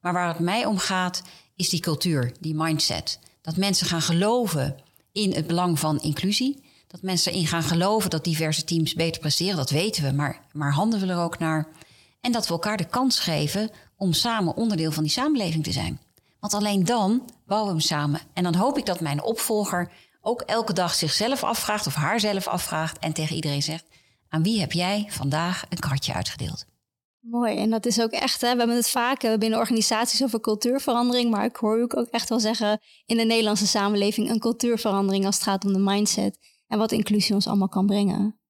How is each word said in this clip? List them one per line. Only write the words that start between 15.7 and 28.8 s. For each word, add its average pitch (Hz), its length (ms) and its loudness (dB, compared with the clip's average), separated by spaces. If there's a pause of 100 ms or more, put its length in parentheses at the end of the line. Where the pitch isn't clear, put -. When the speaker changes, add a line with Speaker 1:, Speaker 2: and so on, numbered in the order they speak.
Speaker 1:
zijn. - 280 -4 (400)
Want - 140 -4
alleen 202 300 2
dan 220 440 2 (180)
bouwen 208 260 0
we 160 60 0
hem 156 80 0
samen. 147 340 0 (120)
En 180 100 0
dan 175 120 2
hoop 254 240 2
ik - 80 -4
dat 180 140 -2
mijn 147 220 -2
opvolger 202 680 -2 (300)
ook 240 200 -2
elke 220 320 -2
dag 175 220 0
zichzelf 226 500 0
afvraagt 214 420 -2
of - 80 -4
haarzelf 196 520 0
afvraagt 160 520 -4
en 160 140 -4
tegen 156 220 -4
iedereen 143 280 -2
zegt: 156 220 -6 (440)
"Aan 160 140 0
wie 208 180 2
heb - 120 -2
jij 196 360 0
vandaag 160 600 -2
een 175 100 -6
kratje - 360 -2
uitgedeeld?" - 520 -6 (540)
Speaker 2:
Mooi, 233 360 0
en 214 140 2
dat 226 160 0
is 233 140 2
ook 226 100 2
echt, - 300 -2
hè, 240 120 2
we 247 60 2
hebben 233 180 2
het 233 140 0